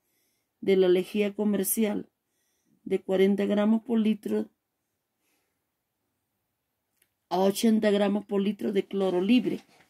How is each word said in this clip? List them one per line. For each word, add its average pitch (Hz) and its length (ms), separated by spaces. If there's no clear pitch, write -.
de 196 160
la 185 100
lejía 202 480
comercial 208 760
de 190 160
cuarenta 196 440
gramos 208 380
por 233 160
litro 214 500
a 175 120
ochenta 214 520
gramos 202 340
por 202 160
litro 202 300
de 190 160
cloro 190 320
libre. 202 460